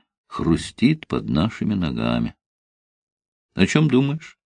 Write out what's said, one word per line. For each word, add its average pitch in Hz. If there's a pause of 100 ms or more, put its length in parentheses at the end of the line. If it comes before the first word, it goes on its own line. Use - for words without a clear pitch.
(280)
хрустит -
под -
нашими 104
ногами. 58 (1160)
«О 95
чем 156
думаешь?» 139